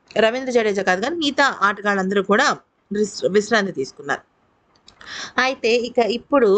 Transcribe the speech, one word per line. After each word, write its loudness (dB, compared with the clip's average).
రవీంద్ర 0
జడేజా 2
కాదు 0
కానీ -4
మిగతా 0
ఆటగాళ్ళందరూ 0
కూడా 2
విస్-, -4
విశ్రాంతి 0
తీసుకున్నారు. -8
అయితే 0
ఇక -8
ఇప్పుడు 2